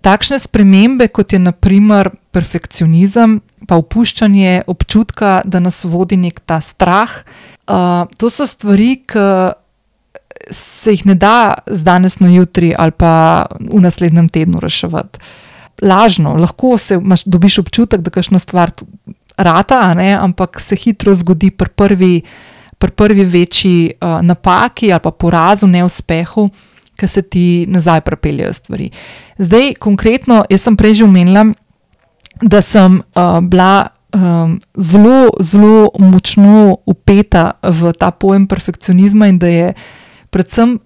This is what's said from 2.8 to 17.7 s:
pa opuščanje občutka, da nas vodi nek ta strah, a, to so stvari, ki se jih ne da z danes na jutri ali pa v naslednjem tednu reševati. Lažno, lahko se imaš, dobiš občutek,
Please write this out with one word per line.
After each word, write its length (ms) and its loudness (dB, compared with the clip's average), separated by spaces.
pa 80 0
opuščanje 920 0
občutka, 800 -2
da 160 -4
nas 240 -4
vodi 320 -4
nek 240 -4
ta 240 -6
strah, 480 -2
a, 380 -2
to 140 -2
so 160 -4
stvari, 460 0
ki 240 -2
se 420 -2
jih 140 -2
ne 80 4
da 400 0
z 180 -8
danes 360 0
na 120 4
jutri 460 2
ali 120 0
pa 560 0
v 200 0
naslednjem 480 0
tednu 320 -2
reševati. 580 -8
Lažno, 520 0
lahko 440 -2
se 160 -4
imaš, 300 -2
dobiš 340 0
občutek, 420 -2